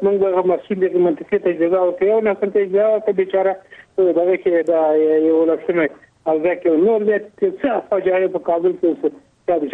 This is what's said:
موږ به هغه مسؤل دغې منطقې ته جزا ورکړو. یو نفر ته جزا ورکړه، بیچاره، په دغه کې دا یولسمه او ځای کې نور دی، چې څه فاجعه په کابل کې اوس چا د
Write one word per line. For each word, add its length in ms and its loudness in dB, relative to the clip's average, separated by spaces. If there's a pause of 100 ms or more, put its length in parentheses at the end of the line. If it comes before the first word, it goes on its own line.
موږ 180 2
به 100 2
هغه 120 0 (100)
مسؤل 300 -4
دغې 240 0
منطقې 360 -2
ته 80 0
جزا 340 0
ورکړو. 180 -2
یو 180 2 (100)
نفر 180 -4
ته 160 0
جزا 300 0
ورکړه، 260 -2
بیچاره، 320 0 (420)
په 240 2
دغه 160 2
کې 160 -2 (200)
دا 100 2 (480)
یولسمه 600 0 (380)
او 160 2
ځای 180 0
کې 60 -2 (180)
نور 220 2
دی، 100 2 (200)
چې 80 -2 (160)
څه 80 0 (200)
فاجعه 460 0
په 100 -4
کابل 320 0
کې 80 -2
اوس 260 -2 (360)
چا 160 0
د 100 -4